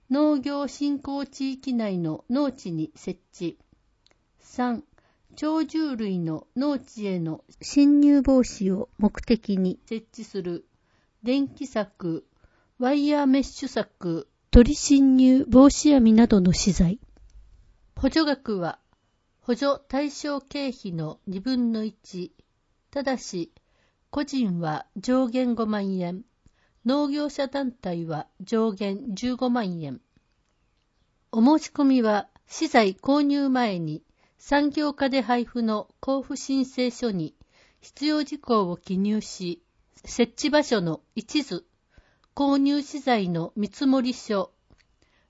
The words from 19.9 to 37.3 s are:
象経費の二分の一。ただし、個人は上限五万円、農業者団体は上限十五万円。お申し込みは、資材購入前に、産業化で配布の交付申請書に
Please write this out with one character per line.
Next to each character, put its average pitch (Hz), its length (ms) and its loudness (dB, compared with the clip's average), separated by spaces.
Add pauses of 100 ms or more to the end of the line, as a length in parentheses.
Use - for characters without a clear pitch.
象 285 320 -6
経 277 280 -8
費 226 220 -10
の 160 360 -8
二 196 120 -8
分 247 320 -2
の 220 140 -4
一。 185 480 -12 (560)
た 277 140 -8
だ 262 140 -2
し、 - 360 -10 (560)
個 294 160 -4
人 233 340 -2
は 151 280 -6 (100)
上 254 300 0
限 247 260 -2
五 226 120 -2
万 196 320 -2
円、 180 280 -6 (600)
農 285 240 0
業 294 200 -4
者 285 180 -4
団 277 240 -6
体 170 340 -8
は 156 220 -8 (140)
上 220 300 0
限 202 440 -6
十 247 200 -4
五 254 140 -2
万 196 320 -2
円。 139 200 -10 (1300)
お 226 100 0
申 302 220 4
し - 60 -14
込 - 160 -2
み 262 160 4
は、 208 260 0 (200)
資 - 200 -6
材 214 280 2
購 285 260 0
入 285 280 0
前 240 300 0
に、 160 240 -8 (360)
産 285 320 0
業 294 220 -2
化 277 160 -2
で 269 120 0
配 240 240 0
布 233 180 -6
の 214 240 -2 (180)
交 269 160 -2
付 269 140 -10
申 269 300 -2
請 254 240 -4
書 240 220 -4
に 165 220 -4 (460)